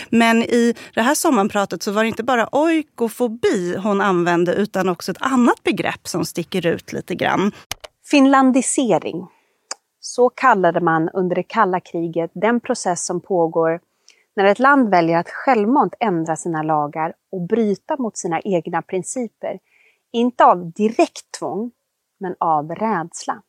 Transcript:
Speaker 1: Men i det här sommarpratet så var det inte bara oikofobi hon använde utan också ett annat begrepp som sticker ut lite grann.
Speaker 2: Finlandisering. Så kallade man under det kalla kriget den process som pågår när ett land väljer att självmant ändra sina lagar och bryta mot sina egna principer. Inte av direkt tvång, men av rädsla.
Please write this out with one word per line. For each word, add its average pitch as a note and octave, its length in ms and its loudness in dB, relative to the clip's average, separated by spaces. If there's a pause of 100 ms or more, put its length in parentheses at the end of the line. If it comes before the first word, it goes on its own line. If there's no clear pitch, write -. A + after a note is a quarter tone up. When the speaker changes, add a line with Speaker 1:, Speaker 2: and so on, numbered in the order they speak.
(100)
Speaker 1:
Men A3+ 320 4
i A#3 320 2 (200)
det A3+ 80 0
här C4+ 120 2
sommarpratet G3+ 680 0
så G#3+ 100 -6
var G#3+ 100 0
det A3+ 60 0
inte - 160 -6
bara A#3+ 320 0
oikofobi B3 1300 -2
hon G3 180 0
använde F3 540 2
utan F#3+ 340 -2
också F3 240 -6
ett - 100 -8
annat C4 400 2
begrepp - 460 -4
som - 160 -4
sticker E3+ 420 -6
ut - 260 -4
lite D#3 220 -8
grann. D3+ 380 0 (580)
Speaker 2:
Finlandisering. C4 1160 2 (760)
Så - 280 0
kallade F#3 520 2
man D#3+ 280 2
under F3+ 280 -2
det F3+ 60 -2
kalla F#3 380 0
kriget E3+ 540 -6
den A3 260 0
process F#3+ 460 -4
som F3+ 140 -4
pågår E3 600 0 (560)
när G3 80 2
ett G3+ 140 6
land C4+ 320 4
väljer E3+ 280 4
att F3 100 -2
självmant A3+ 720 0
ändra E3 360 -2
sina D#3+ 260 -4
lagar D#3 500 -2 (200)
och F3+ 160 -6
bryta A3+ 500 -2
mot A#3 200 -6
sina E3 220 -4
egna F3 420 -2
principer. - 760 -8 (540)
Inte A#3+ 320 2
av F3+ 280 2
direkt - 680 -2
tvång, F3+ 320 -6 (500)
men F#3 200 -8
av D#3 300 0
rädsla. F#3 800 -6